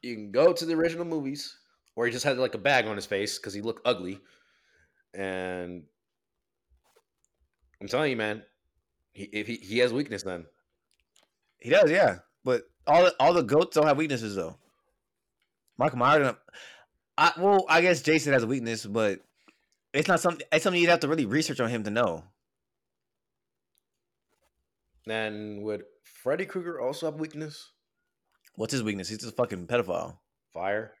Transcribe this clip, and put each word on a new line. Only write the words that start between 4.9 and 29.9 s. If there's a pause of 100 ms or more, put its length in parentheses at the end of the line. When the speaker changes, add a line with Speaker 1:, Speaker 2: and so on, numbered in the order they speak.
Speaker 1:
and (2000)
I'm
telling
you,
man, (680)
he,
if
he,
he
has
weakness
then. (1120)
Speaker 2:
He
does,
yeah. (260)
But (240)
all
the,
all
the
goats
don't
have
weaknesses
though. (1200)
Michael
Myers, (840)
I,
well,
I
guess
Jason
has
a
weakness,
but (720)
it's
not
something,
it's
something
you'd
have
to
really
research
on
him
to
know. (2750)
Speaker 1:
Then
would (200)
Freddy
Krueger
also
have
weakness? (840)
Speaker 2:
What's
his
weakness?
He's
just
a
fucking
pedophile. (340)